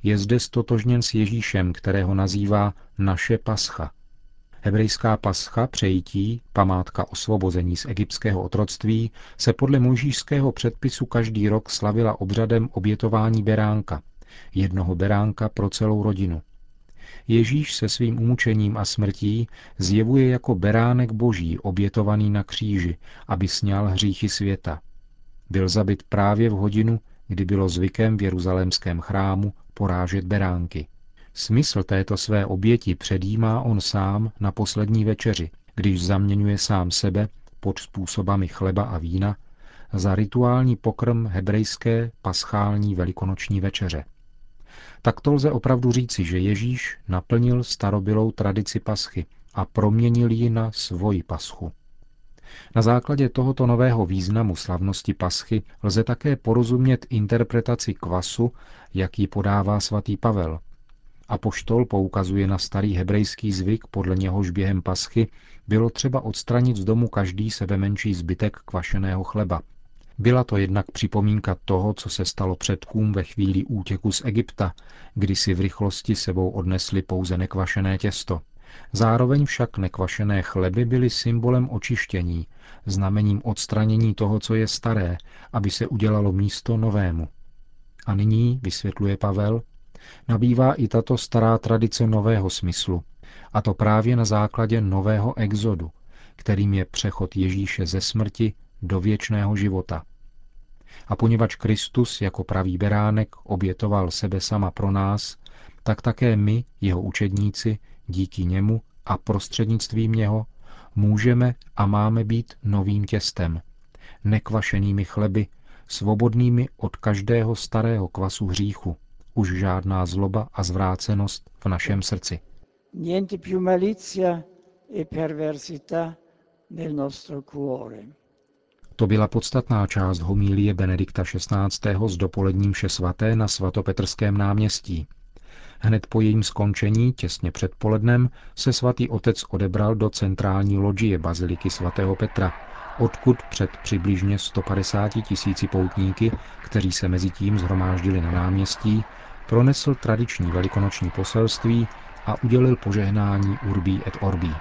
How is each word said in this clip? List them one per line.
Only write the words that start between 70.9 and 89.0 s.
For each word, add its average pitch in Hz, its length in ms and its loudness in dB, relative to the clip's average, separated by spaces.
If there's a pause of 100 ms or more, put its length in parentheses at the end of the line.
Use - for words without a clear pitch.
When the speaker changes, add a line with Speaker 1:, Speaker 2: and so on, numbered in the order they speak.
Speaker 1:
připomínka 104 640 0 (100)
toho, 98 280 2
co - 160 -8
se - 160 -4
stalo 95 300 -4
předkům 107 560 -2
ve 98 120 -2
chvíli 95 420 0
útěku 101 460 -2
z - 140 -2
Egypta, 104 480 -2 (420)
kdy 98 200 0
si - 180 0
v 87 60 0
rychlosti 98 560 -2
sebou 92 340 -2
odnesli 92 520 -2
pouze 92 360 -2
nekvašené 95 600 -2
těsto. 95 440 -4 (500)
Zároveň 120 540 4
však - 320 -4
nekvašené 98 640 -2
chleby 92 440 0
byly 123 240 2
symbolem 120 600 0
očištění, 87 800 -4 (380)
znamením 101 580 2
odstranění 110 680 0
toho, 104 260 0
co 110 160 -2
je 110 120 2
staré, 98 500 -2 (360)
aby 101 160 0
se - 180 -4
udělalo 107 440 2
místo 101 460 0
novému. 98 500 0 (800)
A 104 100 0
nyní, 110 480 2
vysvětluje 98 540 -2